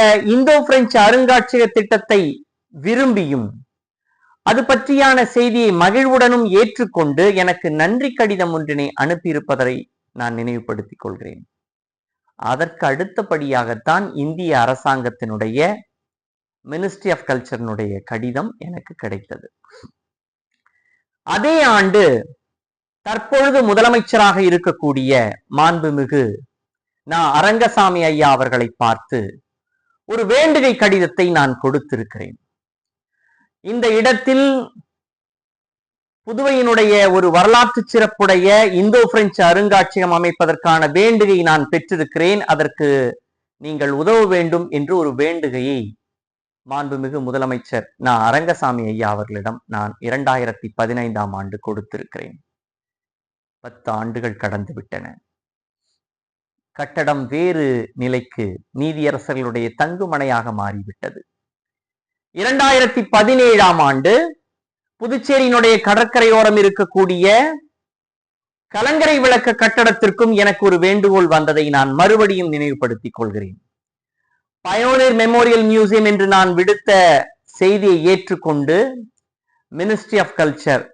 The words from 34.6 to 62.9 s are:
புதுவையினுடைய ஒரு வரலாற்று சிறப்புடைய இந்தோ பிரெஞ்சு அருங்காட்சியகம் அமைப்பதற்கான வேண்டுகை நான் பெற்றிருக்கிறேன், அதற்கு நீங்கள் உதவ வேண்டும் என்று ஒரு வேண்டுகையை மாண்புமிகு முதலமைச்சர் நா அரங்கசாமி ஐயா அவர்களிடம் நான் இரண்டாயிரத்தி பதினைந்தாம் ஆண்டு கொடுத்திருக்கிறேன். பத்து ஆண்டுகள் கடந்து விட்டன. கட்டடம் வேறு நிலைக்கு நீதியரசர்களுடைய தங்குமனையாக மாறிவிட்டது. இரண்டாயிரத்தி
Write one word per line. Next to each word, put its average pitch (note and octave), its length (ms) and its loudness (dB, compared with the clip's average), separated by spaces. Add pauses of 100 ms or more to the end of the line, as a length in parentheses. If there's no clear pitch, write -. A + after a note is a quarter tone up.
புதுவையினுடைய A#3 640 2 (180)
ஒரு F3+ 200 2
வரலாற்று A3+ 540 4
சிறப்புடைய G3 640 2 (260)
இந்தோ G#3 280 4 (100)
பிரெஞ்சு G#3+ 320 0
அருங்காட்சியகம் F#3+ 760 2
அமைப்பதற்கான E3 720 0
வேண்டுகை G3+ 500 2
நான் D#3 300 2
பெற்றிருக்கிறேன், E3 760 -2
அதற்கு D3+ 420 -2 (720)
நீங்கள் C#3+ 400 -6
உதவ A3 260 2
வேண்டும் F3 420 -2
என்று D3 280 -4
ஒரு D3+ 180 -2
வேண்டுகையை C#3 680 -4 (840)
மாண்புமிகு C#3 520 -8
முதலமைச்சர் B2+ 680 -6 (100)
நா B2+ 140 -2 (140)
அரங்கசாமி C#3 640 -2
ஐயா A2 200 -6
அவர்களிடம் G#2 560 -8
நான் G#2+ 340 -8
இரண்டாயிரத்தி B2 760 -6
பதினைந்தாம் A2+ 580 -6
ஆண்டு G2 260 -12
கொடுத்திருக்கிறேன். - 800 -14 (1300)
பத்து B2 280 -16
ஆண்டுகள் A2+ 520 -8
கடந்து G2+ 300 -8
விட்டன. G#2 320 -16 (1700)
கட்டடம் C#3+ 520 -6
வேறு D#3+ 380 -2 (280)
நிலைக்கு B2 520 -6 (280)
நீதியரசர்களுடைய C3+ 1000 -6
தங்குமனையாக C#3+ 800 -6
மாறிவிட்டது. G2+ 640 -12 (1160)
இரண்டாயிரத்தி B3+ 760 0